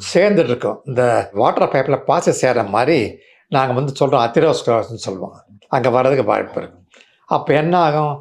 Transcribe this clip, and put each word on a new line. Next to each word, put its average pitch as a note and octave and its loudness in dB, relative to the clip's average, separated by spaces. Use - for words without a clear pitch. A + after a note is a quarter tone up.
சேர்ந்துட்டு F3+ 2
இருக்கும். G#2+ -4
இந்த B2 0
வாட்டர் D#3 2
பைப்ல C3 0
பாசி E3+ 2
சேர்ற A#2 2
மாதிரி C3 2
நாங்க C3 0
வந்து C#3+ -2
சொல்றோம், C3 2
atherosclerosis-னு A#2 0
சொல்லுவோம். F#2+ -10
அங்க C3+ 0
வர்றதுக்கு B2+ 2
வாய்ப்பு G#2 -2
இருக்கு. - -14
அப்ப D3 0
என்ன E3+ 0
ஆகும்? D3 -2